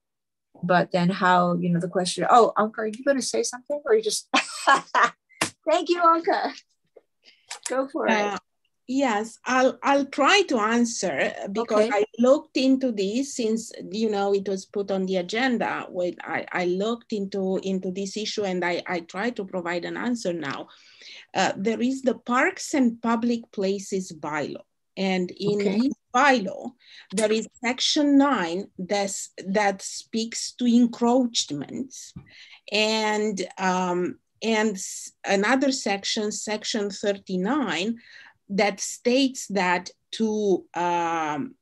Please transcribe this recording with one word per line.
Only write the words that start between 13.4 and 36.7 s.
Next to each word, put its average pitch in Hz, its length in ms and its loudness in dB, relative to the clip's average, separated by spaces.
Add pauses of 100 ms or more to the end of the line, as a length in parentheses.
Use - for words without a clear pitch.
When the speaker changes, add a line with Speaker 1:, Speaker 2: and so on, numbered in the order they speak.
Speaker 2:
you 220 200 0
know, 202 240 2
it 196 120 -2
was 190 200 -4
put 202 240 -6
on 190 160 0
the 190 80 0
agenda. 185 720 -2
When 180 340 -4
I, - 280 -6
I 180 140 -2
looked 202 460 -2
into, 196 520 -2
into 190 260 -4
this 196 260 -6
issue 214 280 -4
and 185 200 -2
I, 175 220 -2
I 175 140 -4
tried 202 380 -6
to 202 80 -6
provide 175 400 -4
an 170 120 -8
answer 226 340 -4
now. 160 360 -6 (680)
Uh, 185 240 2
there 214 240 -2
is 262 220 -2
the 247 100 2
Parks 269 600 0
and 240 260 2
Public 233 500 -2
Places 196 600 -4
bylaw. 151 500 -6 (360)
And 185 340 0
in - 300 -2
Speaker 1:
Okay. 202 180 0
Speaker 2:
this 277 140 2 (200)
bylaw, 254 580 2 (440)
there 214 160 2
is 220 160 0 (160)
section 277 540 4
nine 202 500 2 (100)
that's, 202 520 -4 (180)
that 196 340 0
speaks - 800 -6
to 247 60 0
encroachments. 233 1500 2 (600)
And, 214 680 0 (160)
um, 185 640 0 (240)
and 220 280 2
s-, - 420 -10 (120)
another 247 460 2
section, 208 640 -2
section 214 560 -4